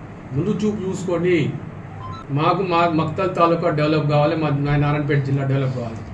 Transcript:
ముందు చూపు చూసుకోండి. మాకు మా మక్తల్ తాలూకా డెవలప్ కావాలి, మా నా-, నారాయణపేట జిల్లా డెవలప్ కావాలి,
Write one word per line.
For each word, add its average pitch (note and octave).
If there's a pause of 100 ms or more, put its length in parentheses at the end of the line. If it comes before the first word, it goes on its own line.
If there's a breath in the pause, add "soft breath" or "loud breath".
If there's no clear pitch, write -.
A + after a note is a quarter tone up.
(340)
ముందు E3
చూపు G3
చూసుకోండి. F3 (800)
మాకు F3
మా E3+
మక్తల్ D#3+
తాలూకా E3+
డెవలప్ D3+
కావాలి, D3
మా D#3
నా-, C#3+
నారాయణపేట D3
జిల్లా C3+
డెవలప్ C3
కావాలి, A#2 (180)